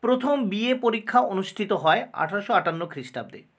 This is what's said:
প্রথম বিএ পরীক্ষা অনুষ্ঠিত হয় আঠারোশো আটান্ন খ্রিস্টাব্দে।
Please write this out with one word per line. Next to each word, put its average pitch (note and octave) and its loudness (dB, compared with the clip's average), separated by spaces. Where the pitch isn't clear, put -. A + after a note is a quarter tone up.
প্রথম B3+ 2
বিএ G#3+ 0
পরীক্ষা A3 2
অনুষ্ঠিত G3 -4
হয় F3 4
আঠারোশো G3+ -2
আটান্ন E3 2
খ্রিস্টাব্দে। B2 -12